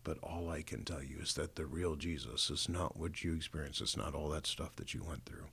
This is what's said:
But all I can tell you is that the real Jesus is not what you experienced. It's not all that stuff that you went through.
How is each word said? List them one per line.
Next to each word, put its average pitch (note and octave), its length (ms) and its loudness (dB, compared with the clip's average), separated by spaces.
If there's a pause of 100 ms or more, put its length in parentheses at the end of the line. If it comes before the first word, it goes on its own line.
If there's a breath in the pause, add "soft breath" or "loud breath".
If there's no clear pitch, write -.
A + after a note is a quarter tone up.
But D#2+ 200 0
all E2+ 260 -2
I D#2 140 0
can - 200 -4
tell C#2+ 200 -2
you C#2 180 -6
is - 140 2
that D2+ 200 0
the D#2+ 100 0
real D#2+ 300 2
Jesus C#2+ 540 2
is - 180 2
not F2 300 2
what E2 260 0
you E2 120 4
experienced. D#2 460 -2
It's - 160 2
not C#2+ 180 0
all D2+ 140 2
that D#2+ 180 2
stuff - 300 -2
that - 160 -4
you - 100 -2
went D#2+ 220 -4
through. - 280 -8